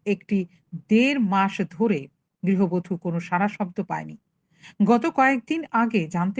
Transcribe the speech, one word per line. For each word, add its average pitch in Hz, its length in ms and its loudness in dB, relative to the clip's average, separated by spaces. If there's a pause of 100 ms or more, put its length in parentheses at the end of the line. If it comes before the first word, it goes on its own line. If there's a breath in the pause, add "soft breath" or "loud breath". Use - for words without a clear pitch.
(140)
একটি 196 240 -2 (540 soft breath)
দেড় 262 280 4 (140)
মাস 196 220 2 (220)
ধরে 202 220 0 (440)
গৃহবধূ 180 500 0 (120)
কোনো 170 220 -4
সাড়া 180 280 0
শব্দ 185 220 -6 (120)
পায়নি। 156 260 -10 (760 loud breath)
গত 240 120 4 (140)
কয়েকদিন 269 440 2 (220)
আগে 214 180 0 (140)
জানতে 180 240 -2